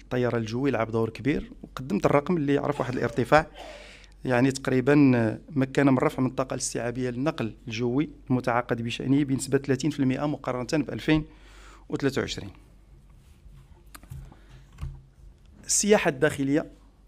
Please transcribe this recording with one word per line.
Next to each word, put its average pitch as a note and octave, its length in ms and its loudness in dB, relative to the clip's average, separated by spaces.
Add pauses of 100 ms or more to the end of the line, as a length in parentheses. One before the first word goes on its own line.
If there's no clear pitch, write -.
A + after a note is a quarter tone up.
الطيران A#2+ 380 -2
الجوي A#2+ 300 -2
لعب A2+ 200 0
دور A2+ 200 0
كبير، - 420 -4 (100)
وقدمت D#3+ 440 -4
الرقم D3+ 300 2
اللي C#3+ 220 0
عرف C#3 220 -2
واحد B2 140 -4
الارتفاع، C3+ 520 2 (800)
يعني، C3 260 4
تقريبًا C3 440 2 (560)
مكن C3+ 360 2
من C3+ 120 6
رفع D3 240 0
من C3 60 2
الطاقة C3 260 -4
الاستيعابية B2 560 -4
للنقل B2 440 -4 (140)
الجوي A#2+ 420 -2 (200)
المتعاقد A#2+ 520 0
بشأنه B2+ 420 0
بنسبة C3+ 340 0
ثلاثين C3+ 320 0
في C#3+ 100 -6
المية C3+ 260 0
مقارنة B2+ 580 -4
بألفين D3+ 400 0 (640)
وثلاثة C#3 320 -2
وعشرين. G2 300 -6 (3250)
السياحة G3+ 440 4
الداخلية C#3 640 0 (380)